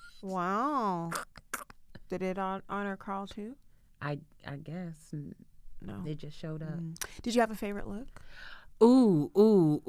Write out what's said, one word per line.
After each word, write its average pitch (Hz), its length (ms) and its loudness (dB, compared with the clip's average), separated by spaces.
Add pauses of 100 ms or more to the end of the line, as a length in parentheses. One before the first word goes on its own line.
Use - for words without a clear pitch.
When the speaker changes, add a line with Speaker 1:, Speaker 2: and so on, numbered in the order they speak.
(240)
Speaker 1:
Wow. 190 880 -2 (960)
Did 185 140 -6
it 190 160 -4
hon-, 190 300 -6
honor 196 280 -6
Carl 196 300 -10
too? 214 300 -14 (440)
Speaker 2:
I, 147 200 -6 (260)
I 143 100 -10
guess. 165 380 -12 (180)
N-, 147 220 -10 (500)
Speaker 1:
No. 202 200 -12
Speaker 2:
They 156 100 -6
just 147 240 -12
showed 156 240 -10
up. 156 60 -10 (100)
Speaker 1:
Mm. 165 160 -10 (280)
Did 240 120 -4
you 240 60 6
have 220 100 4
a 214 60 -10
favorite 202 320 -8
look? 208 320 -12 (600)
Speaker 2:
Ooh, 220 560 8
ooh, 190 520 8